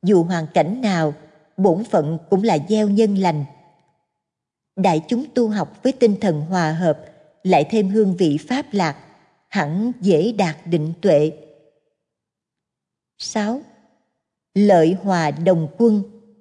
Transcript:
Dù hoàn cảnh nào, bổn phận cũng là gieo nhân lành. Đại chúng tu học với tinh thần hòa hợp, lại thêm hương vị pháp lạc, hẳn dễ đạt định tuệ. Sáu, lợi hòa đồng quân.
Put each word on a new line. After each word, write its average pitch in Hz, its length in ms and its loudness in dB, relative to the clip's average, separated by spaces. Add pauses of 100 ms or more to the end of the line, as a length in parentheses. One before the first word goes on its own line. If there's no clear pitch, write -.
Dù 180 200 2
hoàn 170 300 -4
cảnh 190 280 0
nào, 165 320 -2 (440)
bổn 190 260 2
phận 165 340 -2 (120)
cũng 196 140 2
là 202 140 2 (120)
gieo 214 200 2
nhân 208 260 2
lành. 165 300 -2 (1300)
Đại 175 320 0
chúng 247 260 -4
tu 233 160 0
học 202 340 -6
với 262 100 0
tinh 214 280 2
thần 160 200 0
hòa 165 300 -2
hợp, 160 340 -2 (380)
lại 185 260 2
thêm 208 200 0
hương 196 260 0
vị 160 220 0
pháp 262 360 -6
lạc, 170 240 -2 (520)
hẳn 185 420 -4 (100)
dễ 185 300 2
đạt 185 340 -2
định 165 360 -2
tuệ. 156 300 2 (1900)
Sáu, 220 440 -6 (920)
lợi 190 400 4
hòa 180 380 -2
đồng 165 360 0 (100)
quân. 214 260 2 (380)